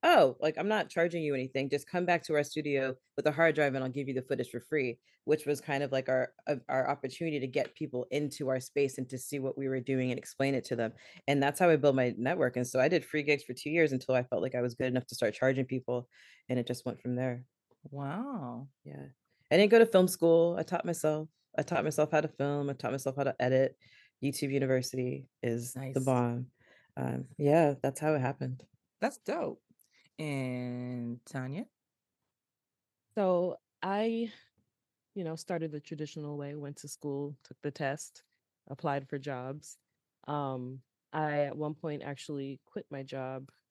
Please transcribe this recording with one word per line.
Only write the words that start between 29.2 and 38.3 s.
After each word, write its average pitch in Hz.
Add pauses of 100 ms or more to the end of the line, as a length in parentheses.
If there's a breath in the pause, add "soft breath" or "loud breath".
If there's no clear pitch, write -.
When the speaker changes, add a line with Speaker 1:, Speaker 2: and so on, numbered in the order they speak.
Speaker 2:
And 123
Tanya? 139 (1500)
Speaker 3:
So 185 (240)
I, 220 (840 loud breath)
you 190
know, 160
started 160
the 147
traditional 147
way, 143
went 147
to 147
school, 143
took -
the 147
test, - (460)